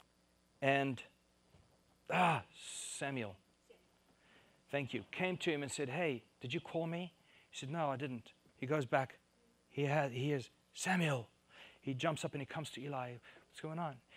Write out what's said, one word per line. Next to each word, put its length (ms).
and, 420
ah, 360
Samuel, 840
thank 240
you, 160
came 280
to 140
him 120
and 60
said, 180
"Hey, 340
did 140
you 60
call 260
me?" 260
He 80
said, 100
"No, 220
I 60
didn't." 360
He 100
goes 200
back. 320
He 180
ha-, 220
he 180
hears, 240
"Samuel." 560
He 140
jumps 300
up 80
and 80
he 60
comes 240
to 100
Eli. 380
"What's 120
going 200
on?" 200